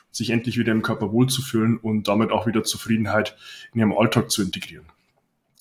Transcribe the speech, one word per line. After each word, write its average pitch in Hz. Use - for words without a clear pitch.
sich -
endlich 113
wieder 113
im 110
Körper 107
wohlzufühlen 120
und 107
damit 104
auch 104
wieder 107
Zufriedenheit 107
in 117
ihrem 107
Alltag 110
zu 107
integrieren. 92